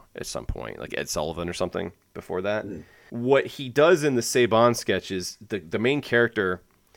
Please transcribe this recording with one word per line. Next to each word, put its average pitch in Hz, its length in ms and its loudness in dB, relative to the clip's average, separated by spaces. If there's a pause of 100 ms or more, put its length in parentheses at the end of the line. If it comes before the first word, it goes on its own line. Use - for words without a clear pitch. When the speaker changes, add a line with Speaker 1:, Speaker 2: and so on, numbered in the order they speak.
(160)
Speaker 1:
at - 100 -10
some 58 200 -10
point, 53 320 -8
like - 180 -12
Ed - 120 -6
Sullivan 82 400 -4
or 87 60 -4
something 90 380 -4 (220)
before 90 280 -6
that. 104 240 -4
Speaker 2:
Mm. 90 180 -12 (260)
Speaker 1:
What 127 360 2
he 135 220 -12
does 151 360 6
in 143 100 2
the 117 80 2
C'est 123 240 2
Bon 113 280 6
sketch 98 360 -2
is 92 260 -6 (100)
the, 104 120 -4
the 82 200 -6
main 131 240 2
character, 110 600 2 (340)